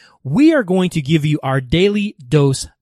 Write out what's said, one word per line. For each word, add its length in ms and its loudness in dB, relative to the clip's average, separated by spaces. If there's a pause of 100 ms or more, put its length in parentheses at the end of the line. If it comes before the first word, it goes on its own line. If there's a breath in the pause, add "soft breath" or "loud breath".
(240 soft breath)
we 300 2
are 100 0
going 280 0
to 100 -2
give 240 0
you 180 -2
our 160 -2
Daily 560 -2 (100)
Dose 420 0 (140)